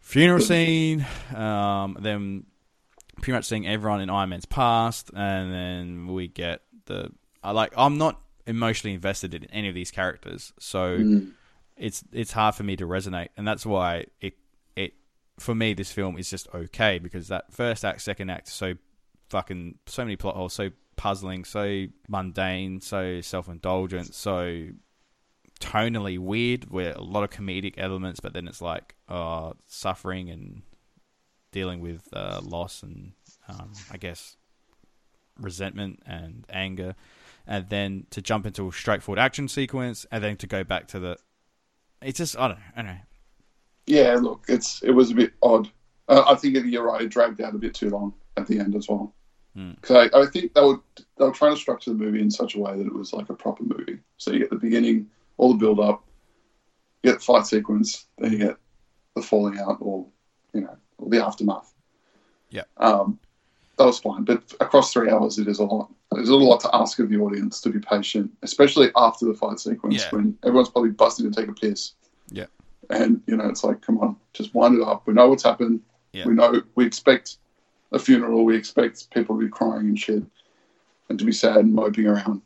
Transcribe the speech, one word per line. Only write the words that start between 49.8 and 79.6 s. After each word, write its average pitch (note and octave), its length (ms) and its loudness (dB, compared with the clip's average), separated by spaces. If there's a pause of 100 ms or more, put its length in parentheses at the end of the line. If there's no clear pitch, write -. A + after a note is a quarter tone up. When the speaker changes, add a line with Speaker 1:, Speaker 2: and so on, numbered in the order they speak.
Speaker 2:
'Cause A#2+ 320 8
I, C3+ 80 10
I C#3 60 6
think F3 280 -6
they - 60 8
were, C3+ 200 6 (380)
they C#3 60 4
were C3 80 4
trying D3+ 220 4
to D3 60 -10
structure B2 300 -6
the A2 60 -2
movie G#2+ 240 -2
in G#2 100 2
such G#2+ 240 -4
a G#2 40 -6
way G2 180 -4
that G2+ 100 -4
it - 80 -6
was - 180 -10
like - 180 -10
a - 40 -6
proper - 300 -8
movie. - 340 -6 (200)
So - 140 -6
you - 80 2
get C3 100 -2
the A#2+ 60 -4
beginning, A2+ 520 2 (280)
all B2+ 160 6
the A2 60 4
build G#2+ 220 4
up, G#2 240 0 (1000)
you B2 80 6
get A2+ 100 2
the - 40 -18
fight A#2 220 6
sequence, G#2+ 600 -2 (120)
then A3+ 140 -2
you G#2+ 60 0
get - 180 0 (580)
the - 80 -6
falling G2+ 360 0
out G2 220 -4
or, F#2+ 260 -8 (460)
you G#2+ 100 -4
know, - 140 -12 (220)
or - 100 -10
the A2+ 160 2
aftermath. G#2+ 480 -4 (800)
Speaker 1:
Yeah. - 140 -10 (120)
Speaker 2:
Um, G#2 420 2 (600)
that C3+ 80 10
was B2 140 4
fine, G2+ 240 -4
but A#2 180 0 (180)
across - 320 6
three A2+ 180 2
hours, A2 280 2
it G#2+ 100 -2
is G#2 120 -2
a G#2+ 40 2
lot. G#2+ 260 -4 (220)
There's A2+ 160 -2
a C3 80 8
lot B2+ 240 8
to - 140 -2
ask A#2 240 2
of A2 100 2
the G#2 100 2
audience G#2 440 -2
to A#2 80 0
be G#2 80 -2
patient, G#2 520 -2 (120)
especially C#3+ 540 6
after A#2 300 4
the G#2+ 80 0
fight G#2+ 260 -4
sequence D3+ 420 -2
Speaker 1:
Yeah. F2+ 80 -4
Speaker 2:
when - 340 0
everyone's B2 260 6
probably A#2 200 2
busting A2+ 400 2
to G#2+ 100 -2
take A2 80 -2
a G#2 60 -10
piss. - 380 -4 (380)
Speaker 1:
Yeah. F#2+ 160 -10 (440)
Speaker 2:
And, - 360 2
you A2+ 100 0
know, - 120 -2
it's - 140 -6
like, - 200 0
come A2+ 160 0
on, G#2+ 180 0 (160)
just - 220 -10
wind A#2+ 260 6
it - 60 2
up. G#2+ 200 -2
We G#2+ 80 0
know B2 140 10
what's C3+ 140 4
happened. A#2 380 2 (320)
Speaker 1:
Yeah. G2 140 -6
Speaker 2:
We A#2 80 4
know, A#2 280 6 (120)
we B2 120 4
expect - 500 2 (560)
a - 60 0
funeral. A#2 460 4
We A2+ 120 6
expect A2+ 560 -2
people A2 260 0
to A2+ 60 0
be A2 60 -2
crying A2 360 -2